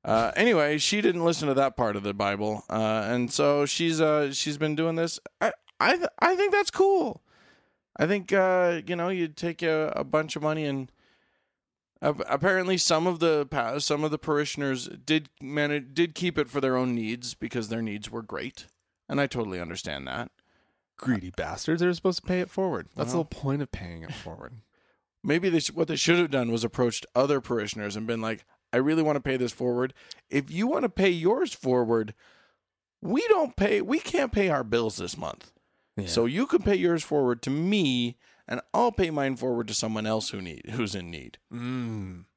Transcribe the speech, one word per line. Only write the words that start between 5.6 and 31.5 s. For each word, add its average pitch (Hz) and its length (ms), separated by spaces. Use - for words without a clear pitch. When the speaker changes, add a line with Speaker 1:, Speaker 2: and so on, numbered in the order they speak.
Speaker 1:
I, 277 160
th-, 349 120
I 370 180
think 381 160
that's 403 180
cool. 381 520
I - 100
think, 185 280
uh, 180 520
you 180 100
know, 170 120
you 180 200
take 160 340
a, 156 340
a 147 80
bunch 156 320
of 151 60
money 151 240
and 135 260
ap-, 143 260
apparently 185 480
some 165 300
of 175 120
the 151 280
pa-, 127 320
some 147 260
of 156 60
the 147 80
parishioners 143 720
did 156 240
manage, 147 540
did 165 200
keep 175 220
it 147 140
for 143 100
their 131 160
own 127 180
needs 120 380
because 113 360
their 113 120
needs 107 300
were 117 120
great, - 440
and 139 140
I 143 40
totally 107 320
understand 82 480
that. 65 240
Speaker 2:
Greedy 98 340
bastards. 85 500
They 175 80
were 180 60
supposed 180 260
to - 60
pay 180 140
it 180 100
forward. 170 440
That's - 120
Speaker 1:
Well. - 0
Speaker 2:
the 123 100
whole 165 80
point 143 380
of 131 100
paying 85 320
it - 100
forward. - 380
<laughs> - 340
Speaker 1:
Maybe 170 240
they 165 120
sh-, - 120
what 160 160
they 156 80
should 170 220
have 170 120
done 127 220
was 113 100
approached 120 420
other 139 240
parishioners 104 560
and 110 100
been 113 140
like, 110 240
"I - 40
really 151 260
wanna 151 180
pay 135 160
this 123 140
forward. 123 420
If 139 220
you 190 160
wanna 269 200
pay 190 220
yours 190 420